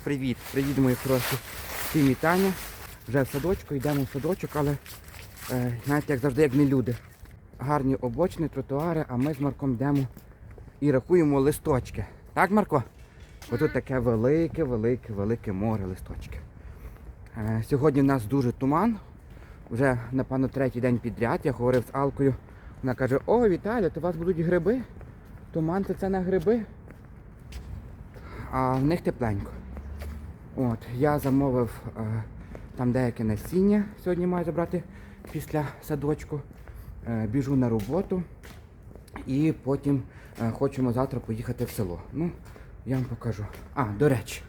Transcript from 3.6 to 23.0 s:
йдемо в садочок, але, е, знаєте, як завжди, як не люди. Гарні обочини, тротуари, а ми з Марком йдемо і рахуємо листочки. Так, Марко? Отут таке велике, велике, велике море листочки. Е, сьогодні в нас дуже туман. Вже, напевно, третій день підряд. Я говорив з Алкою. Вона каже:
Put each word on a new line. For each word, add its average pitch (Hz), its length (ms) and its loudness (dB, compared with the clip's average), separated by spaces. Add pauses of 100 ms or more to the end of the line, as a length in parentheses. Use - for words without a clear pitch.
йдемо 143 280 0
в 127 100 -2
садочок, 151 400 -2
але, 143 240 2 (720)
е, 123 340 0
знаєте, 147 280 2
як 123 80 0
завжди, 139 200 2
як 139 120 4
не 143 120 6
люди. 127 300 4 (640)
Гарні 135 360 2
обочини, 147 520 -2
тротуари, 156 600 -2
а 123 80 -6
ми 139 180 2
з 131 60 -8
Марком 139 340 0
йдемо 135 340 2 (720)
і 143 120 4
рахуємо 143 480 6
листочки. 135 680 2 (280)
Так, 175 180 4
Марко? 185 320 4 (680)
Отут 147 220 2
таке 131 260 0
велике, 127 640 4
велике, 120 500 0
велике 107 380 0
море 101 340 0
листочки. - 540 -8 (1000)
Е, 110 320 0
сьогодні 143 320 4
в 139 40 6
нас 135 200 2
дуже 123 260 2
туман. 170 460 2 (720)
Вже, 127 300 2 (120)
напевно, 131 360 0
третій 123 340 0
день 120 160 4
підряд. 117 460 0
Я 139 80 2
говорив 123 400 4
з - 40 -8
Алкою. 139 400 2 (480)
Вона 127 120 0
каже: 131 300 2